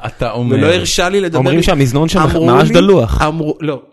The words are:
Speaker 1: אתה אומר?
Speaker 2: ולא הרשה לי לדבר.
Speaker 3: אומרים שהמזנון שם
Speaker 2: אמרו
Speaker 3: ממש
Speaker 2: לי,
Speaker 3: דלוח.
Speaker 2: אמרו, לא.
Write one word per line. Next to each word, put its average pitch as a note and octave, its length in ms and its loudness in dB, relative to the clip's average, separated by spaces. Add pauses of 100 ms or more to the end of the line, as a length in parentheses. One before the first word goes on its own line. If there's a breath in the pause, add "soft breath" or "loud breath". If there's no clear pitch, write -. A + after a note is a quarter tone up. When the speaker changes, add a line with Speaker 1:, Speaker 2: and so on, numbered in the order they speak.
Speaker 1:
אתה A#2 260 -6
אומר? B2 240 -2
Speaker 2:
ולא C#3 100 0
הרשה F3+ 420 -2
לי G3 120 -2
לדבר. E3 180 -4
Speaker 3:
אומרים F3 240 0
שהמזנון D3 460 2
שם F3 100 0
Speaker 2:
אמרו D#3+ 280 0
Speaker 3:
ממש C#3 220 4
Speaker 2:
לי, D3+ 60 0
Speaker 3:
דלוח. E3+ 480 2
Speaker 2:
אמרו, D3+ 380 -4
לא. D3 220 -6 (100)